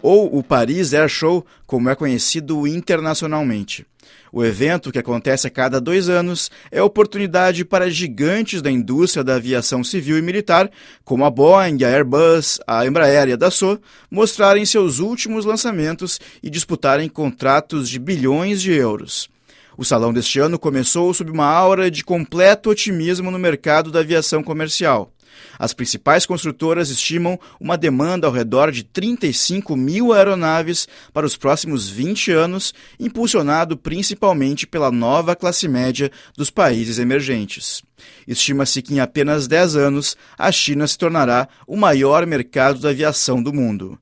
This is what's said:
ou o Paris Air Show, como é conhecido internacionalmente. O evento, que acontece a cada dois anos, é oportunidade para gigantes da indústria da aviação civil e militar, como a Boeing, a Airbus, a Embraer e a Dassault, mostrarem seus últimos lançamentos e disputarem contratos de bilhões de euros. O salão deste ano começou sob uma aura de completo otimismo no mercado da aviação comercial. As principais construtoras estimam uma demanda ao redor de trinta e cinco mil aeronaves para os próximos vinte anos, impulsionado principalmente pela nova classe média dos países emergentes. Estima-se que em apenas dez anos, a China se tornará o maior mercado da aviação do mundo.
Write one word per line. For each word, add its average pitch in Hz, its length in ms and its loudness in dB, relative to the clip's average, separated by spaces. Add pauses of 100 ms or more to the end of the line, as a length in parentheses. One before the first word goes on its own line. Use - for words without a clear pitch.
ou 185 340 4
o 135 60 0
Paris 135 500 0
Air 151 160 4
Show, 165 380 -2 (220)
como 123 200 0
é 135 60 0
conhecido 147 720 -2
internacionalmente. 156 1200 -4 (460)
O 120 120 -2
evento, 127 480 0
que 123 60 -4
acontece 123 500 -2
a - 20 -6
cada 131 300 -2
dois 175 280 0
anos, 175 440 -2 (180)
é - 100 -2
oportunidade 185 840 2
para 180 260 0
gigantes 165 720 -2
da 143 80 0
indústria 131 540 0
da 131 100 0
aviação 123 480 -2
civil 151 360 -2
e 160 40 0
militar, 180 480 0 (340)
como 135 200 0
a 147 60 4
Boeing, 156 520 4
a 123 60 2
Airbus, 147 760 2
a 113 220 0
Embraer 143 420 4
e 123 40 0
a 123 40 0
Dassault, 185 460 0 (260)
mostrarem 208 560 4
seus 180 360 2
últimos 220 440 -4
lançamentos 185 760 -4 (220)
e - 60 -10
disputarem 151 600 -2
contratos 147 800 -2
de 127 100 -8
bilhões 165 640 -2
de 185 100 0
euros. 120 560 -2 (480)
O 127 80 -8
salão 117 280 2
deste 120 260 -2
ano 156 220 2
começou 160 520 0
sob 165 180 -4
uma 156 160 0
aura 185 440 2
de 151 140 -10
completo 185 680 2
otimismo 185 640 -2
no 185 60 -6
mercado 160 520 0
da 160 100 0
aviação 156 440 0
comercial. 156 680 -2 (460)
As - 140 -4
principais 139 540 0
construtoras 160 640 -4
estimam 170 480 -4 (200)
uma 160 200 -4
demanda 160 480 0
ao 135 60 0
redor 127 380 2
de 120 120 -8
trinta 208 440 -4
e 135 60 0
cinco 175 420 -4
mil 175 380 0
aeronaves 170 760 2 (280)
para 151 100 -2
os 135 100 2
próximos 135 540 -2
vinte 135 420 -4
anos, 175 440 0 (240)
impulsionado 165 760 0
principalmente 165 920 -2
pela 147 240 -2
nova 139 440 0
classe 175 320 -2
média 131 440 -2 (260)
dos 143 140 -2
países 117 480 0
emergentes. 123 840 -4 (460)
Estima-se 135 540 -2
que 147 100 -8
em 139 80 0
apenas 143 460 -2
dez 160 300 2
anos, 143 380 0 (220)
a 185 160 0
China 147 340 0
se - 120 -4
tornará 139 500 0 (180)
o - 100 -8
maior 156 500 4
mercado 135 540 0
da 147 100 0
aviação 139 520 0
do 139 100 -4
mundo. 104 500 -4